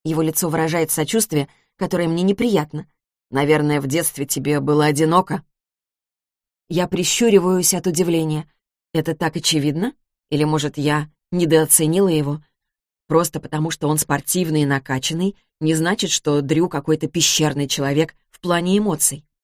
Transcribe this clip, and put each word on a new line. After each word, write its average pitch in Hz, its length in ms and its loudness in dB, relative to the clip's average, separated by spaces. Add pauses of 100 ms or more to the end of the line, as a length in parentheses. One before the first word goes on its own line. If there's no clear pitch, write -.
Его 156 180 -2
лицо 160 280 -2
выражает 160 420 0
сочувствие, 151 560 0 (300)
которое 175 300 -2
мне 170 160 0
неприятно. 190 640 0 (440)
"Наверное, 147 500 2
в 139 60 -4
детстве 143 380 -4
тебе 143 340 -2
было 147 260 2
одиноко?" 160 580 2 (1300)
Я 175 180 0
прищуриваюсь 185 880 2
от 175 140 -4
удивления. 160 640 0 (440)
Это 160 220 -2
так 156 200 -2
очевидно? 151 580 -2 (360)
Или, 151 140 0
может, 151 340 -2
я 147 320 -2 (220)
недооценила 165 800 2
его? 151 320 -2 (680)
Просто 160 320 0
потому, 156 320 -4
что 151 160 -4
он 151 100 2
спортивный 151 680 -2
и - 20 0
накачанный, 139 680 -4 (240)
не 156 160 0
значит, 170 340 -2
что 147 320 -2
Дрю 156 260 0
какой-то 156 400 -2
пещерный 147 600 0
человек 143 480 -2 (140)
в - 100 -20
плане 175 380 0
эмоций. 170 480 -2 (180)